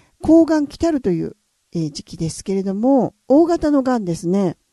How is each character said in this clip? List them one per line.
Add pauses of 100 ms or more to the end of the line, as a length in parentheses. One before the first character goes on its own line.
(220)
紅
岩
来
た
る
と
い
う、 (360)
え
ー、
時
期
で
す
け
れ
ど
も、 (140)
大
型
の
岩
で
す
ね。 (160)